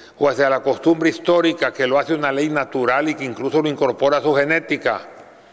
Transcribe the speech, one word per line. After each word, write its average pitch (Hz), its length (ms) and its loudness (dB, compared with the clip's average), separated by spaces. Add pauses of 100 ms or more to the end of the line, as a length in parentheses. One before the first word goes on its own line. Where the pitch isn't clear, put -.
(180)
o 143 100 2
hacia 135 220 2
la 131 140 0
costumbre 160 460 2
histórica 165 600 0
que 135 140 -2
lo 127 100 2
hace 143 160 0
una 147 200 -2
ley 147 160 0
natural 139 600 0
y 151 60 -2
que 135 100 -10
incluso 135 380 -2
lo 151 60 0
incorpora 139 480 0
a 135 60 -2
su 143 120 2
genética. 143 680 0 (500)